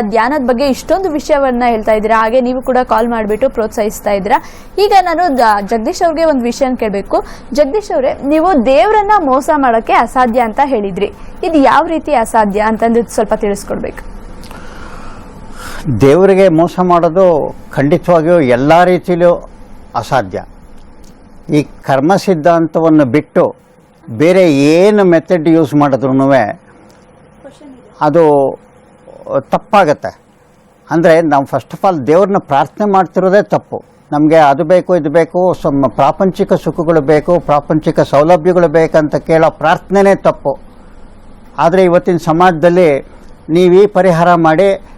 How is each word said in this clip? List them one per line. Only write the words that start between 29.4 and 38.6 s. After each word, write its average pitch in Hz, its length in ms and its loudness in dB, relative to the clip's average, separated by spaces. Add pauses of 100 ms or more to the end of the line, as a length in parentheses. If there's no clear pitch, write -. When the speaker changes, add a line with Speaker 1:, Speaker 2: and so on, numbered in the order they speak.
Speaker 2:
ತಪ್ಪಾಗತ್ತೆ. 160 800 -2 (680)
ಅಂದರೆ, 165 300 2
ನಾವು 143 240 0
first - 260 -8
of - 180 -16
all 151 180 -4
ದೇವ್ರನ್ನ 190 320 2
ಪ್ರಾರ್ಥನೆ 185 540 -2
ಮಾಡ್ತಿರೋದೇ 190 500 0
ತಪ್ಪು. - 420 -6 (280)
ನಮಗೆ 151 240 2
ಅದು 147 280 4
ಬೇಕು, 180 320 0
ಇದು 156 140 -4
ಬೇಕು, 170 520 0
ಸಮ್-, 139 280 0
ಪ್ರಾಪಂಚಿಕ 185 600 0
ಸುಖಗಳು 165 480 -2
ಬೇಕು, 151 380 0
ಪ್ರಾಪಂಚಿಕ 151 640 -2
ಸೌಲಭ್ಯಗಳು 170 680 2